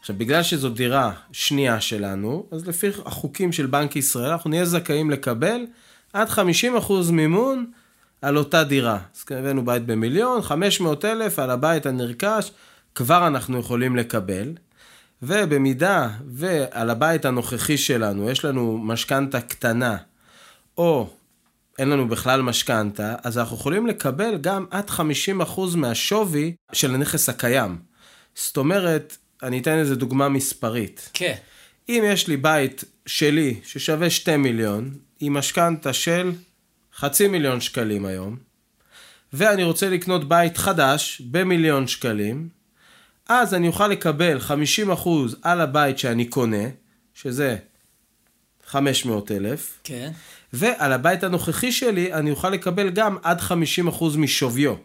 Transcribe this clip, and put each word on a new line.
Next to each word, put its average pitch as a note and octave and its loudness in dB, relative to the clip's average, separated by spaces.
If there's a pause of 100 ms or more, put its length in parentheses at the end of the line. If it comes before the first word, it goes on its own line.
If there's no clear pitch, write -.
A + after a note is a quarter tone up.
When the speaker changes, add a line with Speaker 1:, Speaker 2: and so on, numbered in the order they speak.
Speaker 1:
עכשיו, G2+ -8
בגלל C3+ 2
שזו D3 -2
דירה B2 0 (200)
שנייה C3 0
שלנו, G#2 -4
אז E3 -10
לפי E3+ -2 (200)
החוקים E3+ -4
של D3 -2
בנק C#3+ 0
ישראל, C3 -2
אנחנו E3 -2
נהיה E3+ 2
זכאים D#3 0
לקבל C#3 0 (520)
עד G#3+ 0
חמישים A3 2
אחוז F#3+ 2
מימון G#3 2 (560)
על C#3+ 2
אותה D3 2
דירה. B2+ 2 (160)
אז - -18 (140)
הבאנו C3+ -2
בית A#2+ 0
במיליון D3+ 0
חמש E3 0
מאות D#3 0
אלף, A3 -2
על C3 -2
הבית D3 0
הנרכש, B2+ -2 (440)
כבר E3 4
אנחנו B2+ 0
יכולים A#2+ 0
לקבל. A2 -2 (680)
ובמידה D3 2 (180)
ועל C3 -2
הבית D#3 2
הנוכחי B2+ 0
שלנו G#2+ 0
יש C3 -4
לנו B2 0
משכנתה B2+ -2
קטנה, A#2 -2 (840)
או D3+ 2 (680)
אין C3+ 0
לנו C#3 2
בכלל B2+ 2
משכנתה, G#2+ -2
אז A#2 -4
אנחנו A#2 -2
יכולים F3+ -2
לקבל G3+ -2
גם F#3+ -2
עד G3+ -6
חמישים E3+ 0
אחוז F3+ -2
מהשווי E3 0 (180)
של C3 0
הנכס C#3+ 0
הקיים. A#2 0 (560)
זאת - -6
אומרת, D#3 0 (260)
אני B2+ -4
אתן D#3 0
איזה C#3+ 2
דוגמה C3+ 0
מספרית. A#2+ -4
Speaker 2:
כן. E3 -2 (540)
Speaker 1:
אם A#3 2
יש G3+ 2
לי D3+ 0
בית C#3 0 (220)
שלי D3 2
ששווה D#3 -2
שתי E3 2
מיליון, A#2 0 (300)
עם D3 -2
משכנתה D#3 0
של F3 0 (640)
חצי C#3+ 2
מיליון C#3+ 0
שקלים G#2+ -2
היום, F#2+ -6 (960)
ואני F#3+ 4
רוצה E3 2
לקנות F3 0
בית E3+ 4
חדש D3+ 2
במיליון D#3+ 2
שקלים, A#2 -4 (800)
אז A3+ 4
אני E3+ 4
אוכל G3+ 2
לקבל E3 2
חמישים D3+ 0
אחוז D#3 0
על F3 2
הבית C#3+ 2
שאני A#2+ 0
קונה, A2+ 0 (500)
שזה C3 -4 (1120)
חמש C#3 0
מאות G#2+ -2
אלף. G#2 -6
Speaker 2:
כן. B2+ -10 (420)
Speaker 1:
ועל D3+ 0
הבית E3+ 2
הנוכחי F3+ -2
שלי F#3 0
אני D3+ 0
אוכל D3 -2
לקבל G3 -2
גם G#3 0
עד E3+ 2
חמישים F3 0
אחוז D#3 0
משוויו. C3+ 2 (100)